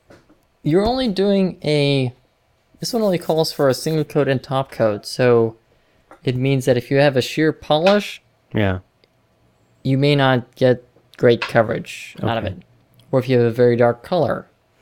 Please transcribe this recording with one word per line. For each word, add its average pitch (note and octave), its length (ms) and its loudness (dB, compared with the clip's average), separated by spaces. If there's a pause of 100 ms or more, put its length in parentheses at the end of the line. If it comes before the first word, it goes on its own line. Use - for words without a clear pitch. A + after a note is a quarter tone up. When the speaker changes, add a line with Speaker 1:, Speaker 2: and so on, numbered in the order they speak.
(640)
Speaker 1:
you're F3+ 220 2
only B3+ 220 -2
doing G3 560 0
a, C#3+ 500 0 (640)
this - 140 -8
one A3+ 100 -2
only F#3 160 0
calls D#3+ 320 -2
for C#3+ 180 0
a B2+ 60 2
single D#3 280 -2
coat C#3+ 240 -2
and C3+ 140 -2
top C3+ 300 -4
coat, G#2+ 340 -2
so A#2 500 2 (680)
it B2+ 120 -2
means C3 300 0
that B2 120 2
if - 120 -6
you C#3 80 0
have C#3 180 2
a B2+ 60 2
sheer D#3 320 -2
polish, F#3+ 680 0 (320)
Speaker 2:
Yeah. F#2+ 260 -2 (1040)
Speaker 1:
you C3+ 140 0
may C#3+ 180 2
not C3 400 0
get B2+ 280 2 (340)
great A#2+ 240 2
coverage - 800 -4
out A2+ 160 -2
of G#2 60 -6
Speaker 2:
Okay. F#2 100 -6
Speaker 1:
it. - 80 -20 (480)
Or C3+ 80 0
if B2 100 -2
you B2+ 80 4
have A#2+ 100 4
a A2+ 40 0
very A#2+ 260 2
dark A#2+ 260 0
color, - 440 -2 (340)